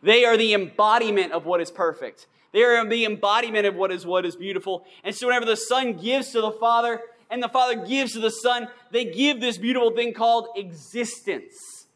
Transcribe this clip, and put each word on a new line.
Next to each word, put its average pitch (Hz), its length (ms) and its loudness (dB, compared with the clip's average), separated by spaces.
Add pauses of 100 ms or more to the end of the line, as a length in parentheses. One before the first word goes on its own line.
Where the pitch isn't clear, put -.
They 220 220 6
are 233 120 4
the 220 180 2
embodiment 208 760 2
of 160 140 -4
what 175 140 0
is 165 100 -6
perfect. 156 560 -6 (260)
They 214 100 4
are 240 240 4
the 226 200 0
embodiment 214 600 0
of 196 80 0
what 185 160 0
is, 180 140 -6
what 180 220 0
is 175 100 -6
beautiful. 185 480 -6 (180)
And 208 120 -8
so 247 120 -6
whenever 247 200 0
the 220 100 2
Son 240 380 -2
gives 240 380 -2
to 226 100 0
the 214 100 -2
Father 233 480 0 (300)
and 247 120 -6
the 233 60 -4
Father 240 380 0
gives 254 260 -2
to 233 80 -8
the 220 100 0
Son, 240 380 0 (220)
they 233 160 0
give 240 340 0
this 233 160 -2
beautiful 233 360 2
thing 233 200 -2
called 226 440 2
existence. 190 1400 -10